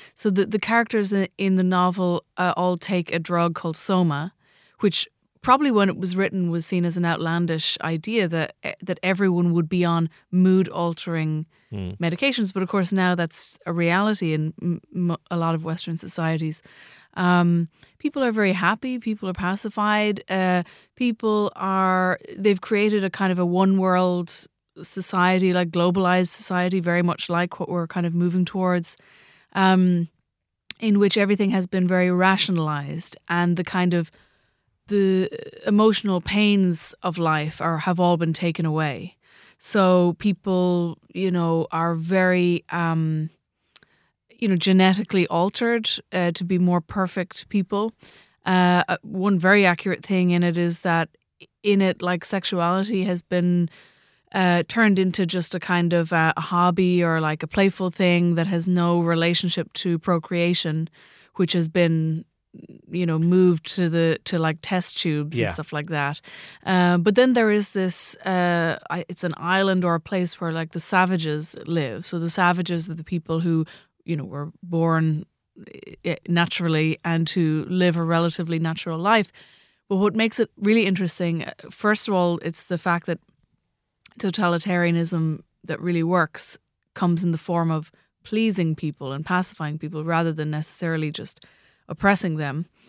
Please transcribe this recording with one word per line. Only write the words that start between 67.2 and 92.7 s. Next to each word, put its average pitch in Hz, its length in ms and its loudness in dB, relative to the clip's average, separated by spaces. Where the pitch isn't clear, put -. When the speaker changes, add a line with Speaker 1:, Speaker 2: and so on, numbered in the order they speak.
Speaker 1:
there 226 180 4
is 208 200 0
this, 185 440 -4
uh, 175 540 0
I, 170 200 -6
it's 180 140 -10
an 170 140 -4
island 185 460 2
or 170 120 2
a 160 40 -2
place 180 400 -4
where, 170 120 -4
like, 160 200 -6
the 170 80 -8
savages 160 760 0
live. 151 400 -4
So 175 120 -6
the 165 120 -4
savages 175 600 0
are 160 60 -8
the 165 80 -12
people 165 380 -4
who, 165 240 0
you 165 100 -4
know, 143 80 -6
were 143 280 -10
born, 165 640 0
eh, 170 100 -2
naturally 165 760 0
and 165 260 0
who 156 400 0
live 180 280 2
a 170 60 -2
relatively 165 540 0
natural 160 400 -4
life. 208 340 2
But 196 80 0
what 208 180 2
makes 226 240 0
it 226 180 0
really 214 280 2
interesting, 175 580 -2
uh, - 80 -10
first - 380 -2
of 208 60 -2
all, 175 260 2
it's - 240 -6
the 175 140 -6
fact 170 280 -2
that 170 140 -6
totalitarianism 170 1200 0
that - 160 -6
really 170 240 -2
works 170 540 -2
comes 175 300 0
in 175 80 0
the 160 60 -2
form 170 340 -2
of 156 200 -4
pleasing 190 520 0
people 147 360 -8
and 143 140 -10
pacifying 165 520 -4
people 156 260 -10
rather 165 300 0
than 151 160 -4
necessarily 156 640 -4
just - 340 -12
oppressing 190 480 0
them. 151 280 -4